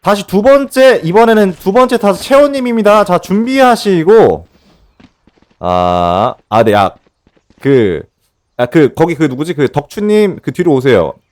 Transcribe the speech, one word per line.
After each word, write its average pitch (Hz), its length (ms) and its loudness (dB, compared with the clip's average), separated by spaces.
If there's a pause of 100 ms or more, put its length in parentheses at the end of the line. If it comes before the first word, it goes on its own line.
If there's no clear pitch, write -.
다시 202 180 -2
두 196 160 -2
번째, 262 640 2
이번에는 214 520 2
두 190 180 -6
번째 247 240 0
타자 202 200 -2
채원님입니다. 247 840 0
자, 180 140 -2
준비하시고. 202 1300 0 (1120)
아, 90 760 -2 (120)
아, 113 160 0
네, 107 80 2
야. 101 240 0 (640)
그, 110 440 0 (520)
아, 123 120 -4
그, 143 260 2
거기 165 220 -2
그 156 80 -4
누구지? 147 300 -6
그 139 160 -2
덕추님, 208 720 -2
그 139 120 -10
뒤로 175 220 -2
오세요. 117 360 0 (200)